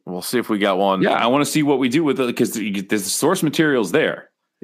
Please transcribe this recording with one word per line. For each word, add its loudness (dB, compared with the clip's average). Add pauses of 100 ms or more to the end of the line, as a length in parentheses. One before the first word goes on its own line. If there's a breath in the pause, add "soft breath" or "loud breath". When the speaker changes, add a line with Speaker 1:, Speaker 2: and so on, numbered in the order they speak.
Speaker 1:
We'll -8
see -4
if -2
we 0
got 2
one. 2
Speaker 2:
Yeah, 2
I 0
wanna 2
see 0
what 2
we 0
do 0
with 0
it, -2
'cause 0
the, -4
the -2
source 0
material's 0
there. 0 (340)